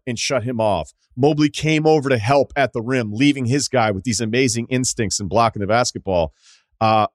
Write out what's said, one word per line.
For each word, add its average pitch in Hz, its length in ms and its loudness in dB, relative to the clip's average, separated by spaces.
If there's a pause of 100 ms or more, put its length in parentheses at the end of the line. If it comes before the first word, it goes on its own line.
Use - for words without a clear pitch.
and 120 120 -6
shut 127 260 -4
him 120 160 -4
off. 95 320 0 (220)
Mobley 147 360 2
came 156 360 0
over 156 220 4
to 127 100 2
help 127 380 2
at 135 160 0
the 120 100 -4
rim, 117 300 -2
leaving 139 340 0
his 135 220 -2
guy 113 220 2
with 95 140 -6
these 117 160 -2
amazing 117 480 0
instincts 127 520 -4
and 98 80 -8
blocking 107 320 0
the 98 60 -4
basketball. 95 680 0 (440)
Uh, 110 360 2